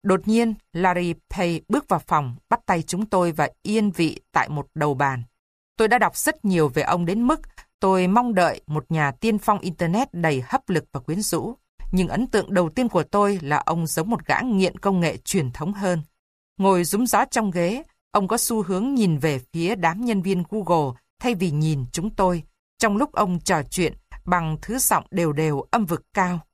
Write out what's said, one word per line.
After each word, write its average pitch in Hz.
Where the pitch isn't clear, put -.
Đột 190
nhiên, 226
Larry 175
Page 170
bước 277
vào 175
phòng, 139
bắt 233
tay 175
chúng 190
tôi 175
và 147
yên 208
vị 165
tại -
một 143
đầu 147
bàn. 131
Tôi 220
đã 214
đọc 202
rất -
nhiều 170
về 131
ông 175
đến 202
mức 254
tôi 185
mong 233
đợi 170
một 151
nhà 151
tiên 214
phong 202
Internet 180
đầy 156
hấp -
lực 165
và 135
quyến 175
rũ. 185
Nhưng 185
ấn 208
tượng 202
đầu 175
tiên 247
của 175
tôi 202
là 147
ông 165
giống 165
một -
gã -
nghiện 196
công 190
nghệ 160
truyền 135
thống 170
hơn. 185
Ngồi 190
rúm 214
gió 226
trong 220
ghế, 175
ông 196
có 226
xu 226
hướng 196
nhìn 185
về 139
phía 170
đám 180
nhân 214
viên 180
Google 170
thay 240
vì 175
nhìn 151
chúng 202
tôi, 180
trong 208
lúc 294
ông 180
trò 165
chuyện -
bằng 165
thứ 233
giọng 185
đều 170
đều 151
âm 226
vực 156
cao. 180